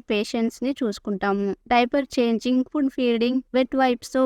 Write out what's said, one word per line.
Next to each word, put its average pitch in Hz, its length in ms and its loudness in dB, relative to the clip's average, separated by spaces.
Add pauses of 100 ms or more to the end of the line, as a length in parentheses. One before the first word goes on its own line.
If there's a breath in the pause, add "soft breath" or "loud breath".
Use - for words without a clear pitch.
పేషెంట్స్‌ని 233 680 -2
చూసుకుంటాము. 202 720 -2 (200)
డైపర్ 247 440 2
చేంజింగ్, 247 540 0
ఫుడ్ 277 240 -2
ఫీడింగ్, 247 500 0 (140)
వెట్ 262 220 0
వైప్స్‌తో 262 500 0